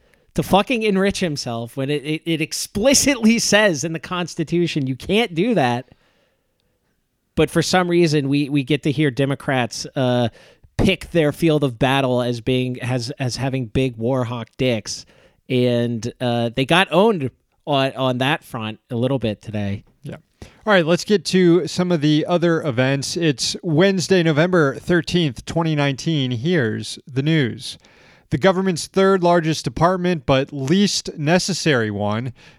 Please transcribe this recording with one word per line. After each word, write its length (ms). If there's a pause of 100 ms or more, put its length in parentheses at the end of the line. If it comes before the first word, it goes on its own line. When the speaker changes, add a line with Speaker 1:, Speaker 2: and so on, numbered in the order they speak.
(360)
Speaker 1:
to 80
fucking 400
enrich 360
himself 560
when 140
it, 140
it, 220
it 160
explicitly 960
says 440
in 100
the 60
Constitution 880
you 100
can't 380
do 220
that. 340 (1400)
But 160
for 120
some 280
reason, 400
we, 180
we 160
get 200
to 80
hear 180
Democrats, 840
uh, 340 (480)
pick 340
their 200
field 320
of 160
battle 420
as 200
being, 400
as, 300
as 260
having 280
big 320
war 260
hawk 340
dicks, 480 (440)
and, 720
uh, 340
they 100
got 260
owned 400 (340)
on, 280
on 260
that 240
front 360 (100)
a 60
little 240
bit 220
today. 420 (200)
Speaker 2:
Yeah. 140 (480)
All 80
right, 120
let's 180
get 220
to 420
some 240
of 100
the 240
other 360
events. 560
It's 460
Wednesday, 600
November 520
thirteenth, 720
twenty 300
nineteen. 560
Here's 760
the 160
news. 540 (540)
The 80
government's 480
third 360
largest 400
department, 640
but 260
least 640
necessary 720
one, 420 (260)